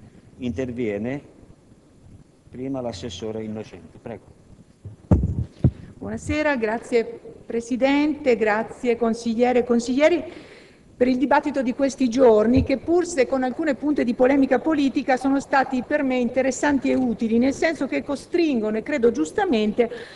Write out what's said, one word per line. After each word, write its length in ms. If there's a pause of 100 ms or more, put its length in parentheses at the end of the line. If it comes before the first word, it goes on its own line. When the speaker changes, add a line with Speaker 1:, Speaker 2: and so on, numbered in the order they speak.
(400)
Speaker 1:
Interviene 800 (1300)
prima 300
l'assessore 640
Innocenti. 560
Prego. 240 (1700)
Speaker 2:
Buonasera, 640
grazie 640 (260)
Presidente, 920
grazie 600
consigliere 640
e 40
consiglieri 600 (720)
per 120
il 100
dibattito 440
di 120
questi 340
giorni, 560
che 140
pur 280
se 200
con 180
alcune 320
punte 280
di 100
polemica 460
politica 580
sono 220
stati 460
per 180
me 140
interessanti 760
e 40
utili, 420
nel 160
senso 340
che 160
costringono, 720
e 60
credo 280
giustamente, 800 (260)